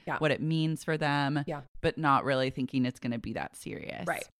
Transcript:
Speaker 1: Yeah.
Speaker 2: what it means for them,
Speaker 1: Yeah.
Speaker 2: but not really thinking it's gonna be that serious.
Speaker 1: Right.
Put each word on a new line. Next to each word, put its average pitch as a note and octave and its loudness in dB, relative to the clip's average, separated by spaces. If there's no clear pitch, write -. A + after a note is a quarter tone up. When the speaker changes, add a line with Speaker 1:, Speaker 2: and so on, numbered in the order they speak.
Speaker 1:
Yeah. D3 -2
Speaker 2:
what D#3 4
it - 2
means D#3+ 0
for D#3+ 0
them, C#3+ 2
Speaker 1:
Yeah. D3 -6
Speaker 2:
but - 0
not C#3+ 4
really C3 2
thinking C3 0
it's B2 -2
gonna A#2+ -4
be A2 -8
that - -6
serious. - -8
Speaker 1:
Right. - -4